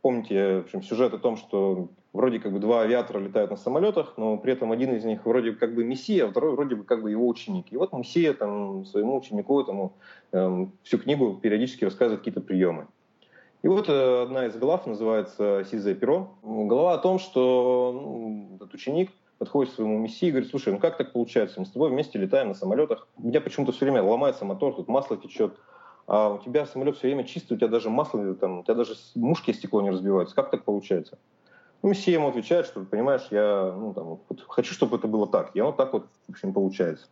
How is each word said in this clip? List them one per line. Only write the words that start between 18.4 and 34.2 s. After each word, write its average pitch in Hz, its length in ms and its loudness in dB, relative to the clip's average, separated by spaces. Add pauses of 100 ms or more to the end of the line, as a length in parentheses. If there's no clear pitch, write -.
этот 95 160 -20
ученик 170 380 -2 (260)
подходит 127 360 0
к - 20 -16
своему 107 220 0
мессии 113 300 0
и 160 40 4
говорит: 131 180 0
«Слушай, 131 220 -2
ну 101 80 0
как - 180 2
так - 140 -4
получается? 117 480 0
Мы 95 60 -4
с - 60 -18
тобой 147 180 2
вместе 131 280 -2
летаем 104 300 2
на 98 60 -4
самолётах. 110 640 -2
У 117 100 -6
меня 117 140 2
почему-то 127 320 -2
всё 135 120 0
время 131 180 4
ломается 120 420 2
мотор, 98 280 -2
тут 95 140 -10
масло 123 300 0
течёт. - 400 -4 (500)
А 107 220 4
у 101 80 -4
тебя 139 300 -2
самолёт 139 300 -2
всё - 100 -2
время 139 160 0
чистый, - 300 -6
у 110 40 -2
тебя 117 100 2
даже 113 220 0
масло, 110 460 -2
там, 92 240 -2
у 90 40 -14
тебя 113 120 2
даже 120 180 -2
с-, - 220 -16
мушки 120 360 0
о - 20 0
стекло - 280 0
не 98 80 0
разбиваются. 92 460 0
Как - 160 0
так - 120 -4
получается?» 98 540 -2 (640)
Ну, 202 80 4
мессия 190 240 2
ему 151 160 4
отвечает, 123 380 2
что, 104 140 -12
понимаешь, 123 500 0
я, 101 460 2
ну, 107 160 -8
там, 82 260 -10 (100)